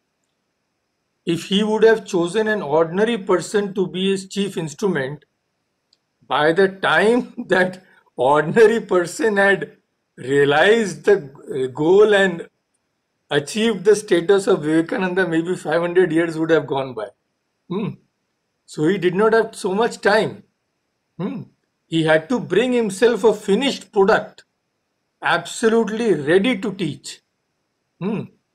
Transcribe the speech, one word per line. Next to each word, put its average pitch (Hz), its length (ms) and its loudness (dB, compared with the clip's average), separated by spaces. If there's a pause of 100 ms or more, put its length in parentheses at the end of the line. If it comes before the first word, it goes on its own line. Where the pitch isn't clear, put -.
(1200)
If 170 220 -4
he 202 180 0
would 214 180 -2
have 220 220 4
chosen 185 420 -2
an 214 160 -2
ordinary 170 560 0
person 190 560 -2
to 190 140 -2
be 185 220 -4
his 190 180 -4
chief 196 280 -6
instrument, 151 680 -6 (1040)
by 147 240 2
the 190 160 4
time 190 640 0 (120)
<laughs> - 40 -12
that 185 340 0 (320)
ordinary 165 640 4
person 196 580 0
had 196 380 2 (400)
realized 151 880 2
the 143 720 -2
goal 196 400 4
and 185 340 0 (840)
achieved 185 540 -2
the 208 120 4
status 196 500 0
of 175 160 2
Vivekananda, 180 640 -2
maybe 165 300 -4
five 165 240 -2
hundred 175 320 2
years 165 260 -2
would 160 120 -2
have 151 160 2
gone 135 280 -6
by. 104 140 -10 (600)
Hmm. 185 200 -6 (800)
So 156 200 -4
he 196 120 0
did 170 160 -2
not 214 180 2
have 220 240 0
so 190 180 -6
much 226 260 -4
time. 196 440 0 (760)
Hmm. 202 240 -8 (440)
He 165 180 -2
had 156 240 2
to 247 100 -2
bring 196 340 0
himself 226 520 0
a 208 100 4
finished 220 580 -2
product, 196 520 0 (760)
absolutely 214 960 -2
ready 185 440 0
to 196 140 -8
teach, - 480 -10 (800)
hmm, 180 220 -6 (320)